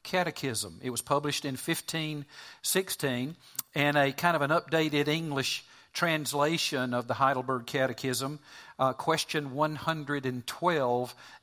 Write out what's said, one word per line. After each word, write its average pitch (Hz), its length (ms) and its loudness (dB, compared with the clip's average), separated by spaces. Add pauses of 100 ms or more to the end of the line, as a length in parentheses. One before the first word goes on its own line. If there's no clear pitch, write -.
Catechism. 127 800 -2
It 123 80 -4
was 120 100 -4
published 143 460 0
in 131 100 -4
fifteen 156 720 -4 (340)
sixteen, 147 760 0 (380)
and 147 220 4
a 139 160 6
kind 170 240 2
of 143 60 0
an 139 80 2
updated 156 580 2
English 151 560 -2 (300)
translation 147 1000 0
of 123 160 -2
the 120 60 0
Heidelberg 131 500 2
Catechism, 131 760 -2 (400)
uh, 131 140 4
question 151 640 -2
one 151 220 0
hundred 143 500 -4
and 127 200 -4
twelve, 127 680 0 (280)